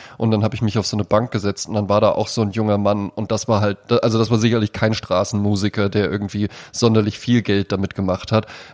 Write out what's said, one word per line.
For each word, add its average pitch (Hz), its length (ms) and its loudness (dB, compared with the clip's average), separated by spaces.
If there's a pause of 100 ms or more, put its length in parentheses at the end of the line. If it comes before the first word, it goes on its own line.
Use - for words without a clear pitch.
(180)
und 113 140 2
dann 107 120 4
hab 104 80 0
ich - 80 -8
mich 110 160 0
auf 104 100 0
so 104 120 -2
eine 104 60 0
Bank 110 260 2
gesetzt 101 360 -4
und 82 100 -10
dann 104 120 -2
war 104 140 4
da 104 80 6
auch - 180 -2
so - 140 -2
ein 101 80 0
junger 107 260 0
Mann 101 320 0
und 107 240 -6
das - 160 -2
war 107 140 2
halt, 101 160 0 (100)
da-, 120 120 4
also 113 180 2
das 110 120 2
war 120 60 4
sicherlich 110 380 2
kein 110 180 0
Straßenmusiker, 101 960 0
der 98 220 0
irgendwie 101 380 -4 (220)
sonderlich 110 480 2
viel 120 220 2
Geld 101 320 0
damit 98 220 -2
gemacht 92 380 -2
hat, 110 140 2 (280)